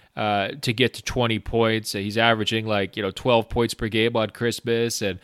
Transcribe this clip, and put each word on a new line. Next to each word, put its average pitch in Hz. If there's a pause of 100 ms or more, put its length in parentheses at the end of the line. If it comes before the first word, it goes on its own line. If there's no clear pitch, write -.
(160)
uh, 104 (120)
to 120
get 117
to -
twenty 117
points. 110
He's 101
averaging, 113
like, 101
you 110
know, 98
twelve 117
points 117
per 117
game 113
on 110
Christmas, 117
and, 95